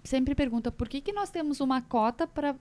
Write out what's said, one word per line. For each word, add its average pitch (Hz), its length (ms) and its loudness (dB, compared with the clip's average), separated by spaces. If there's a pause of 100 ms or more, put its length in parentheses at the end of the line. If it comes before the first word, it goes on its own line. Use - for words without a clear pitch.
sempre 262 320 2
pergunta 233 380 2
por - 160 -4
que 269 120 -6
que 403 120 -4
nós 415 180 -2
temos 302 300 -2
uma 262 200 2
cota 240 460 2
pra 285 340 -2